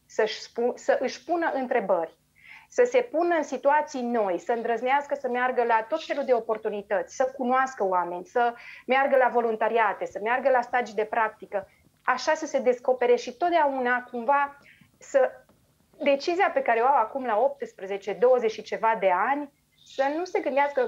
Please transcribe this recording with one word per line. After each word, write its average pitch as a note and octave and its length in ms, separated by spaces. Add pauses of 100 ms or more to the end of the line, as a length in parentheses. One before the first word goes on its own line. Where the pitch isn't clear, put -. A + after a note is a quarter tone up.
să-și - 340
spu-, A#3+ 360
să - 240
își - 240
pună E4 300
întrebări, G#3+ 640 (540)
să B3 200
se B3+ 100
pună E4+ 360
în D4+ 60
situații C#4 600
noi, G#3+ 360
să A#3+ 140
îndrăznească A#3+ 680
să C4 80
meargă B3 360
la A3+ 240
tot D#4 160
felul C#4+ 200
de C4 80
oportunități, G#3 840
să C4 200
cunoască B3+ 480
oameni, F3+ 400
să A#3+ 300 (320)
meargă C4 300
la B3+ 120
voluntariate, A3 800
să - 160
meargă B3+ 280
la B3+ 100
stagii A#3 340
de G#3+ 100
practică, G#3+ 640 (340)
așa B3+ 320
să D#4+ 120
se C#4 120
descopere B3 580
și A#3+ 200
totdeauna C4+ 720
cumva C#4 480 (400)
să, - 320 (720)
decizia E4 520
pe C4+ 80
care A#3 180
o A#3+ 60
au C#4+ 140
acum B3+ 240
la A3 140
optsprezece, G3+ 760
douăzeci A3+ 380
și A3 120
ceva A3 380
de F#3+ 100 (200)
ani, C#4+ 200 (440)
să C4+ 100 (120)
nu F4 80
se F#4 160
gândească, C#4+ 480